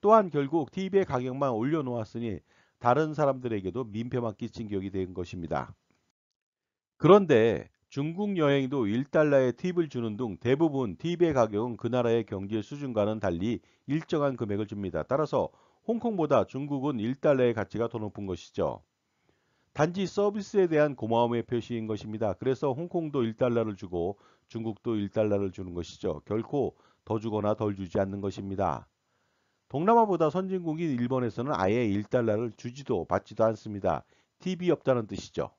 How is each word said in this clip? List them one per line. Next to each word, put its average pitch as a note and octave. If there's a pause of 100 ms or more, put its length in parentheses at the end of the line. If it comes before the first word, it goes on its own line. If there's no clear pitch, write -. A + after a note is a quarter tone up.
또한 G#3
결국 C#3+
팁의 F#3+
가격만 C3
올려놓았으니 A#2+ (380)
다른 C#3+
사람들에게도 B2+
민폐만 A#2
끼친 A2+
격이 G2
된 F#2
것입니다. E2 (1200)
그런데 C#3+ (200)
중국 F3
여행도 C#3
일 A2+
달러의 C#3+
팁을 F3
주는 A2+
등 G#2
대부분 C3+
팁의 E3+
가격은 A2+
그 A#2+
나라의 A#2
경제 G#2
수준과는 A2
달리 G2 (260)
일정한 C#3+
금액을 G#2
줍니다. F#2
따라서 C3 (380)
홍콩보다 E3+
중국은 C#3
일 A#2
달러의 B2+
가치가 A2
더 A#2+
높은 G#2
것이죠. D#2+ (920)
단지 F3
서비스에 G3+
대한 D3+
고마움의 A#2
표시인 A2+
것입니다. G#2+
그래서 C3
홍콩도 D#3
일 A2+
달러를 A#2
주고 F2+ (300)
중국도 A2+
일 G2+
달러를 G2+
주는 F2+
것이죠. E2+
결코 A2+ (280)
더 A2
주거나 G#2+
덜 G#2
주지 F#2+
않는 G2
것입니다. G2 (800)
동남아보다 F#3
선진국인 E3+
일본에서는 B2
아예 G2+
일 G2+
달러를 A2+
주지도 B2
받지도 G#2
않습니다. G2+ (340)
팁이 F3+
없다는 B2+
뜻이죠. E2